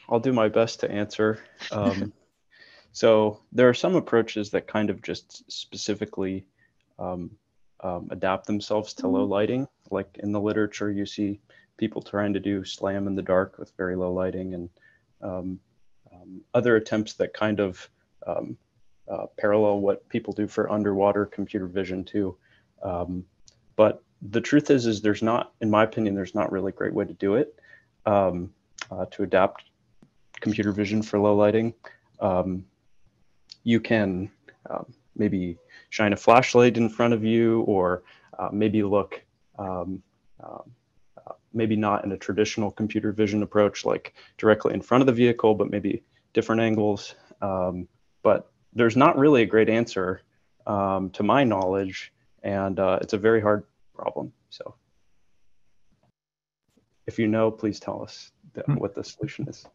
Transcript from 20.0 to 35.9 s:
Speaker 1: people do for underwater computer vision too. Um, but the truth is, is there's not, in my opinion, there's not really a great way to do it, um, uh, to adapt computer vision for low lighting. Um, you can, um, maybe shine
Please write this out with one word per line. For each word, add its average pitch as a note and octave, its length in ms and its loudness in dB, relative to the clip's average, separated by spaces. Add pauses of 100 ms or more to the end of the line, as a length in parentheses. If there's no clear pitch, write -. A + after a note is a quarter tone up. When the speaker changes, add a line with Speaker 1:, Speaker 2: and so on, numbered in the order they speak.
Speaker 1:
people A2+ 240 -6
do G#2 140 -4
for - 240 -4
underwater G2+ 560 2
computer G2 400 -6
vision F#2 380 -4
too. F#2+ 320 -4 (460)
Um, F2+ 420 -6 (520)
but G#2+ 260 4 (280)
the A2+ 100 -2
truth D3 300 2
is, B2+ 160 2
is A2 140 0
there's G#2 220 0
not, A2+ 380 -2
in A2 100 0
my G#2+ 140 6
opinion, A2 300 -2
there's F#2+ 200 -6
not G2+ 180 -2
really F#2+ 180 -2
a F2+ 60 -10
great G2+ 160 -4
way G2+ 120 -2
to F2 100 -8
do G2 220 0
it, - 220 -2 (460)
um, F2+ 480 0 (380)
uh, F#2 160 -6
to - 160 -8
adapt F#2+ 420 2 (760)
computer G#2 300 -2
vision G#2 320 -2
for G#2+ 160 -2
low G#2 160 4
lighting. G#2+ 380 2 (480)
Um, F#2 440 -2 (1000)
you A#2 160 4
can, G2+ 500 0 (380)
um, - 240 -10 (240)
maybe F#2 400 -2 (320)
shine G#2 240 0